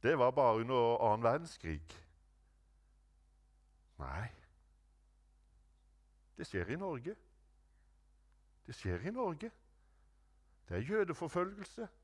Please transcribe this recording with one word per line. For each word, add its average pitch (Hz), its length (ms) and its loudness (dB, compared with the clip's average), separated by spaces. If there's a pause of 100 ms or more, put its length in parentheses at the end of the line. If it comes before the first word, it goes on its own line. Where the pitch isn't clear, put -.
det 160 140 4
var 127 140 6
bare 127 240 6
under 117 560 4
annen 110 120 2
verdenskrig. 117 580 0 (2250)
Nei. 73 280 -6 (2000)
Det - 100 -10
skjer 90 240 -4
i 139 40 -2
Norge. 170 400 -6 (1500)
Det 107 80 -14
skjer 92 320 -2
i 196 40 -4
Norge. 220 400 -4 (1160)
Det 87 80 -2
er 113 100 -2
jødeforfølgelse. 190 1000 -2 (160)